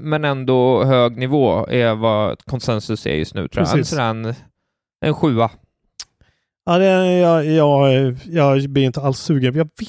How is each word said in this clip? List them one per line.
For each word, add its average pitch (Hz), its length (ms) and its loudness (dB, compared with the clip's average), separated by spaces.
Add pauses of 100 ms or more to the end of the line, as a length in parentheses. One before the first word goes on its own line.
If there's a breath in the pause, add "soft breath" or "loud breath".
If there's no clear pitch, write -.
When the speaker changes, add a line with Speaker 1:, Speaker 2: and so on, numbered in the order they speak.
Speaker 1:
men 151 240 -4
ändå 127 580 2
hög 123 340 2
nivå 127 500 0
är 117 280 0
vad 107 500 -2
konsensus 113 640 -6
är 65 60 -2
just 78 220 -6
nu, 90 120 -6
tror - 180 -4
jag. 85 80 0
Speaker 2:
Precis. - 200 -2
Speaker 1:
En 156 40 -4
sån - 20 -2
här 117 100 -2 (200)
en, 123 60 -8 (720)
en 151 80 0
sjua. 113 380 0 (1120)
Speaker 2:
Ja, 170 120 2
det, 185 420 2
jag, 165 260 2
jag, 139 720 2 (100)
jag 139 440 0
blir 139 140 0
inte 131 180 -2
alls 135 180 -2
sugen. 131 360 0
Jag 156 140 -2 (200)